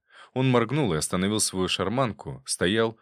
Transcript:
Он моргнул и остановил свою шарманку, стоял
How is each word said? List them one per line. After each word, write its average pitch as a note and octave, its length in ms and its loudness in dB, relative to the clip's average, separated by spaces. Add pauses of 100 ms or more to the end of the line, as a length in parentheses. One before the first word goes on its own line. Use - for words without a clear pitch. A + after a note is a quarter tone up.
(360)
Он C3 140 2
моргнул A#2+ 460 2
и - 20 0
остановил F#2+ 440 0
свою F#2 260 -2
шарманку, F#2+ 800 -4
стоял A2+ 560 0